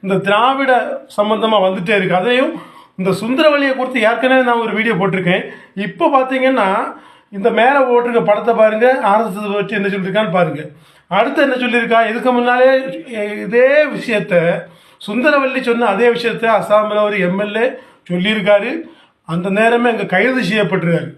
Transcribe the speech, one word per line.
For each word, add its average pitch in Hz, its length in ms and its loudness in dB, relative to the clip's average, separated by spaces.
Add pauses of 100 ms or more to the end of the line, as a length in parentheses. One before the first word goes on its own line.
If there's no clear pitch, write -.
இந்த 190 160 -2
திராவிட 254 840 0 (120)
சம்பந்தமா 214 460 0
வந்துட்டே 190 340 0
இருக்கு. 180 200 0
அதையும் 247 600 -2 (200)
இந்த 185 140 -2
சுந்தரவள்ளியை 269 640 0
குறித்து 254 240 -4
ஏற்கனவே 254 420 2
நான் 240 180 0
ஒரு 214 140 -4
வீடியோ 220 200 0
போட்டிருக்கேன். 185 480 -2 (320)
இப்போ 262 460 0
பாத்தீங்கன்னா, 254 760 0 (340)
இந்த 196 220 -2
மேல 254 280 4
போட்டிருக்க 240 460 2
படத்தை 226 300 0
பாருங்க, 220 480 2
ஆர் 220 240 2
எஸ் 190 100 -6
எஸ் 208 160 -6
பற்றி 202 220 -4
என்ன 202 140 -2
சொல்லியிருக்கான்னு 190 440 -2
பாருங்க. 156 340 -2 (420)
அடுத்து 277 340 0
என்ன 262 120 0
சொல்லியிருக்கா, 226 540 0
இதுக்கு 240 240 -2
முன்னாலே 247 520 2 (560)
இதே 254 460 2
விஷயத்த, 190 760 -2 (440)
சுந்தரவள்ளி 262 540 0
சொன்ன 240 260 0
அதே 208 220 2
விஷயத்த 226 520 0
அசாமில் 208 420 0
ஒரு 208 160 0
எம் 180 220 -2
எல் 208 220 -4
ஏ 254 80 0 (400)
சொல்லியிருக்காரு. 208 680 0 (460)
அந்த 180 260 -4
நேரமே 233 400 2
அங்க 208 140 -4
கைது 233 380 0
செய்யப்பட்டிருக்காரு. 175 760 -2